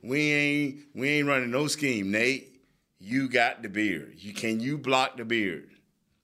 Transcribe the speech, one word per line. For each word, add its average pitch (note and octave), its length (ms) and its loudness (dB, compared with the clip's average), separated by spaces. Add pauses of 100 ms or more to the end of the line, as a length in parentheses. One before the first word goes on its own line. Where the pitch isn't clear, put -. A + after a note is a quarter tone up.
We D3 320 0
ain't, D3 460 0 (160)
we C3 140 -2
ain't D3 180 2
running C3 240 2
no C#3 160 2
scheme, A#2+ 460 0
Nate. B2 480 0 (400)
You B2+ 280 -2
got B2 340 2
the A2+ 60 -8
beard. F#2 480 -2
You, F#2+ 160 -14
can A2+ 280 -2
you C#3 180 -2
block C3 380 2
the A#2+ 80 -8
beard? G#2 440 -2 (560)